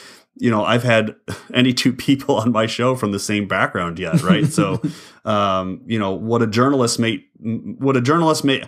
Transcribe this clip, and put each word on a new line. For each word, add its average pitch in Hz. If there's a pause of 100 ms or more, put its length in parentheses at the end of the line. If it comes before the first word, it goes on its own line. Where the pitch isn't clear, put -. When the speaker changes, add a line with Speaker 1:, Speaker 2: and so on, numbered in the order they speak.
(360)
Speaker 1:
you 127
know, 107
I've 120
had 113 (200)
<laughs> -
any 127
two 123
people 135
on 110
my 110
show 123
from 113
the 98
same 104
background 92
yet, 82
right? 151
So, 98 (220)
Speaker 2:
<laughs> -
Speaker 1:
um, 98
you 113
know, 98
what 113
a 113
journalist 120
may, 113 (140)
what 113
a 127
journalist 160
may, 139